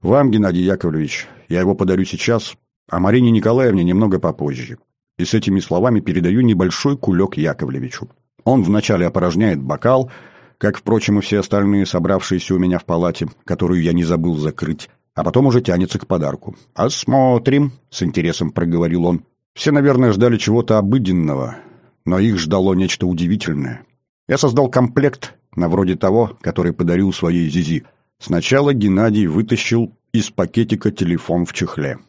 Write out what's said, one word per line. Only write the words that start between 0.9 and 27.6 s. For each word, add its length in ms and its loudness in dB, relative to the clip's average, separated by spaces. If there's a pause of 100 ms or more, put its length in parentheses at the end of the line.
я 100 -2
его 160 2
подарю 300 0
сейчас, 500 -4 (340)
а 100 -4
Марине 320 4
Николаевне 520 2
немного 360 2
попозже». 580 -6 (400)
И 80 -4
с 80 -4
этими 260 2
словами 420 0
передаю 400 0
небольшой 560 2
кулёк 400 0
Яковлевичу. 720 -6 (340)
Он 200 4
вначале 440 2
опорожняет 540 0
бокал, 500 0 (460)
как, 200 -2
впрочем, 420 0
и 20 -2
все 180 -2
остальные, 460 0
собравшиеся 680 -2
у 60 0
меня 200 0
в 60 -14
палате, 420 -2 (160)
которую 380 0
я 120 0
не 100 2
забыл 320 0
закрыть, 540 -6 (240)
а 100 -4
потом 240 2
уже 140 2
тянется 380 0
к 80 -14
подарку. 480 -4 (180)
«Осмотрим», 1000 2 (180)
с 140 -6
интересом 480 -2
проговорил 540 0
он. 180 0 (300)
Все, 180 -2
наверное, 400 4
ждали 260 2
чего-то 400 0
обыденного, 800 0 (480)
но 160 0
их 180 2
ждало 360 0
нечто 340 -2
удивительное. 800 -4 (420)
Я 100 0
создал 320 2
комплект 640 0 (220)
на 140 0
вроде 260 0
того, 460 0
который 320 -2
подарил 400 0
своей 360 0
Зизи. 360 -2 (340)